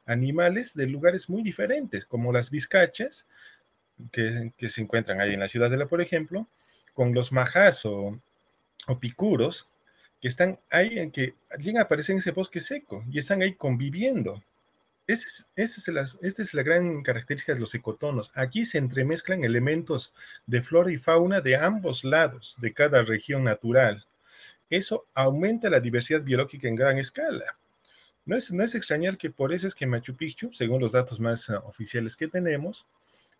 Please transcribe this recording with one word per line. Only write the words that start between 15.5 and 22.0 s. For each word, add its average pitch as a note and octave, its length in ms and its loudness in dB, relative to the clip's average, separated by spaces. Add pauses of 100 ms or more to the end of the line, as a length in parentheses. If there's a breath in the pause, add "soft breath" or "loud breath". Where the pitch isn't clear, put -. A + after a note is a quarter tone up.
ese A3 240 -4
es - 80 -6
la, D3 180 -2 (140)
esta G3 220 -6
es F#3 100 -6
la D3 100 0
gran E3 400 2
característica C3+ 520 -4
de B2 60 -4
los A2+ 140 -4
ecotonos. B2 600 -6
Aquí C3 320 -2
se - 100 -4
entremezclan C#3+ 680 0
elementos C3 680 0 (340 loud breath)
de A#2+ 140 2
flora E3+ 320 4
y D3 60 -4
fauna E3+ 420 4
de C3 160 4
ambos E3 480 0